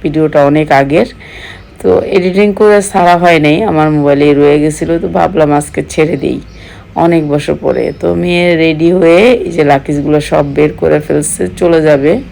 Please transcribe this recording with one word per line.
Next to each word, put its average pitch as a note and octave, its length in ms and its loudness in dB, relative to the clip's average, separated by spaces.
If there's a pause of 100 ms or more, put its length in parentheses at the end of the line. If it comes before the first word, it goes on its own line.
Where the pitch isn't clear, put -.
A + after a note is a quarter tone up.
ভিডিওটা D3+ 440 0
অনেক D3+ 260 2
আগের, C#3 340 2 (760)
তো F#3 180 2
এডিটিং F#3+ 520 0
করে G#3 300 2
ছাড়া F3 360 2
হয় E3+ 200 2
নাই, D3+ 240 2
আমার D#3 280 0
মোবাইলে C#3+ 440 2
রয়ে D3 260 4
গেছিলো, D#3 380 -2
তো F3+ 100 -6
ভাবলাম E3+ 440 0
আজকে D3 360 -4
ছেড়ে D#3+ 280 -2
দিই C3+ 240 -4 (540)
অনেক E3 340 0
বছর D3 260 -2
পরে। C3 460 -4
তো E3+ 140 -2
মেয়ে F3 420 0
রেডি D#3+ 360 0
হয়ে F#3 400 4
এই G#3 180 -2
যে E3 140 0
লাকিজগুলো C#3+ 560 0
সব D3 340 -2
বের D3+ 180 0
করে D3+ 280 0
ফেলছে, D3+ 560 -4
চলে E3 260 2
যাবে। D#3 380 2 (120)